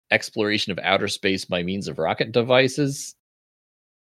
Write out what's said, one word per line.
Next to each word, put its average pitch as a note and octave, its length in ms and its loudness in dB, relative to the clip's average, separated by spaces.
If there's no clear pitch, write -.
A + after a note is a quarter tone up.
Exploration G#2+ 600 0
of E2+ 80 -6
Outer G2 300 2
Space F#2+ 360 -2
by F2+ 180 -2
Means F#2 260 -4
of D2 100 -8
Rocket G#2+ 320 -2
Devices. C3 800 2